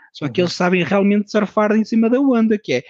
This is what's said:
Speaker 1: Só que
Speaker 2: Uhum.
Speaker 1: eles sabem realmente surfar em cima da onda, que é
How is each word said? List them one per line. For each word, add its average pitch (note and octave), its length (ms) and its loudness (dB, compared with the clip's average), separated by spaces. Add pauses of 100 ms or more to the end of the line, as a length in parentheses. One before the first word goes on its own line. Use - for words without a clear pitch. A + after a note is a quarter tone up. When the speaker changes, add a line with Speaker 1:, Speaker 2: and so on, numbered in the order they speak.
(160)
Speaker 1:
Só D3 140 -6
que B2 120 -2
Speaker 2:
Uhum. F3+ 40 2
Speaker 1:
eles - 100 -4
sabem F3+ 280 0
realmente G3+ 460 0
surfar G#3+ 440 -2
em A3 100 2
cima A3+ 260 0
da B3 100 2
onda, A3+ 380 2
que E3 160 -6
é - 160 -2